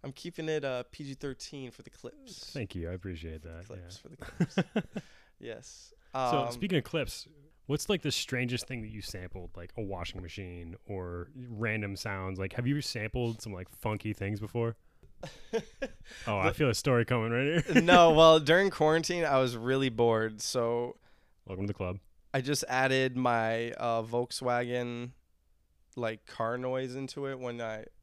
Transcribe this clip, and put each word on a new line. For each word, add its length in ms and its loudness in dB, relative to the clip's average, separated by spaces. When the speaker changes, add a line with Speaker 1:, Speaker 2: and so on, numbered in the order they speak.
Speaker 1:
I'm 80 -10
keeping 380 -8
it, 160 0
uh, 260 -2
P 120 -14
G 100 -10
thirteen 560 -10
for 140 -20
the 80 -18
clips. 600 -16
Speaker 2:
Thank 220 -8
you, 160 -6
I 40 -6
appreciate 500 -10
Speaker 1:
For 60 -14
the 40 -12
Speaker 2:
that, 140 -14
Speaker 1:
clips, 280 -16
Speaker 2:
yeah. 60 -20
Speaker 1:
for 80 -20
the 80 -20
clips. 840 -4
Speaker 2:
<laughs> 220 -20
Speaker 1:
Yes. 540 -16
Speaker 2:
So, 60 -4
Speaker 1:
Um, 60 -4
Speaker 2:
speaking 280 0
of 40 -2
clips, 440 -6
what's, 200 -2
like, 140 0
the 100 0
strangest 560 -2
thing 140 -8
that 80 -10
you 140 -10
sampled, 520 -10
like 220 -12
a 60 -6
washing 400 -6
machine 520 -10
or 420 -6
random 480 -2
sounds? 440 -6
Like, 140 -4
have 120 -2
you 160 0
sampled 600 -4
some, 100 -8
like, 160 -10
funky 440 -4
things 260 -4
before? 380 -2
<laughs> 380 -6
Oh, 100 0
I 120 2
Speaker 1:
The 40 -2
Speaker 2:
feel 160 2
a 60 2
story 300 4
coming 260 0
right 340 2
here. 160 6
<laughs> 0 -
Speaker 1:
No, 300 10
well, 280 12
during 300 6
quarantine, 560 2
I 140 4
was 160 2
really 340 2
bored, 520 2
so 560 -2
Speaker 2:
Welcome 200 -4
to 20 -2
the 60 -2
club. 260 -4
Speaker 1:
I 80 2
just 260 0
added 480 2
my, 560 2
uh, 320 0
Volkswagen, 1080 -2
like, 300 -4
car 320 -4
noise 380 -4
into 320 -8
it 120 -6
when 220 -6
I 240 -8